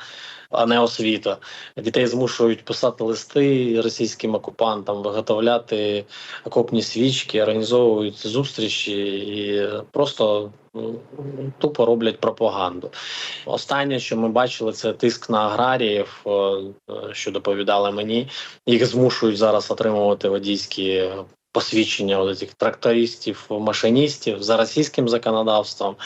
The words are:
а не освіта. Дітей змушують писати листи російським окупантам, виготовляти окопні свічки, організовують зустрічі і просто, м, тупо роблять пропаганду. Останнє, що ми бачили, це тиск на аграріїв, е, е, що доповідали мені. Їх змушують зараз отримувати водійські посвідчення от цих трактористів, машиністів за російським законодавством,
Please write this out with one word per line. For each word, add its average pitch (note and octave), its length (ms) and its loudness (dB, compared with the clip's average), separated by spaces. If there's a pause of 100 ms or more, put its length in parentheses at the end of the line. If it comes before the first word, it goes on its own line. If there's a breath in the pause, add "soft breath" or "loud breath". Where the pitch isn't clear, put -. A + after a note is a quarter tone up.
(500 loud breath)
а A#2 160 2
не A#2 140 4
освіта. A2 580 0 (400 loud breath)
Дітей A#2 300 2
змушують A#2 580 2
писати A#2+ 380 0
листи B2 800 2
російським A2+ 540 -2
окупантам, G#2 680 -2
виготовляти G#2+ 1000 0 (400 loud breath)
окопні A#2 360 2
свічки, A#2 600 0
організовують A2 840 2
зустрічі G#2 920 -4
і G2+ 500 -2 (240)
просто, G#2+ 600 0 (240)
м, A2+ 200 -8 (600)
тупо D3 280 2
роблять A2+ 340 2
пропаганду. G2 720 -2 (540 loud breath)
Останнє, C#3 540 -2
що A#2+ 180 -4
ми A2+ 120 0
бачили, A#2 420 0
це A2 220 -4
тиск - 360 0
на G#2+ 160 2
аграріїв, G#2+ 800 0
е, G#2 40 -2
е, G2 320 2 (480)
що G#2 200 -8
доповідали G2+ 600 0
мені. A2 360 -2 (380 loud breath)
Їх A#2+ 200 6
змушують A#2+ 520 2
зараз G#2+ 340 2
отримувати G#2 580 2
водійські G2 800 -2 (440)
посвідчення G#2 640 0
от F#2+ 200 0
цих - 140 -10
трактористів, A#2 960 0
машиністів A2 920 2
за A2 140 4
російським B2+ 520 0
законодавством, A2 840 0 (100)